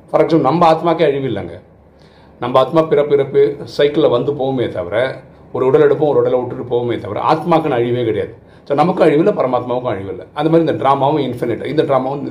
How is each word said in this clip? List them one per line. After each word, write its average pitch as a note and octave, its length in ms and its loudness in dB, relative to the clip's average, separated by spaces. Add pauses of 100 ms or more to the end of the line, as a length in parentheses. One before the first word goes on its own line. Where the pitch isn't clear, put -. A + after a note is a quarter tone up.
(120)
For D3 100 2
example, D3+ 280 2
நம்ம E3 120 2 (120)
ஆத்மாக்கே E3 360 0
அழிவு C3+ 180 -2
இல்லைங்க. F2+ 300 -8 (840)
நம்ம B2+ 200 2
ஆத்மா D3 220 2
பிறப்பு C#3+ 340 2
இறப்பு C#3 260 2 (360)
சைக்கிள்ல D3 320 2
வந்து C3 220 -2
போகுமே C3+ 360 -4
தவிர, F2+ 280 -8 (560)
ஒரு B2+ 140 -4
உடல் D3 200 4
எடுப்போம், C#3+ 260 2
ஒரு B2 100 2
உடலை B2+ 180 2
விட்டுட்டு B2 320 -8
போகுமே A#2+ 280 -2
தவிர, G2+ 200 -8 (120)
ஆத்மாக்குன்னு D#3 460 0
அழிவே A#2+ 260 0
கிடையாது. G2 300 -4 (340)
So, C#3 120 -2
நமக்கும் F3+ 260 2
அழிவு D3+ 180 4
இல்லை, G#3 100 2
பரமாத்மாவுக்கும் B2+ 600 -2
அழிவு G2 200 -8
இல்லை. F2+ 200 -14
அந்த D3+ 180 0
மாதிரி E3 140 4
இந்த C3 160 -2
டிராமாவும் C#3 460 2
இன்ஃபினிட், A#2 380 -6
இந்த C#3+ 180 0
டிராமாவும் C3+ 480 -2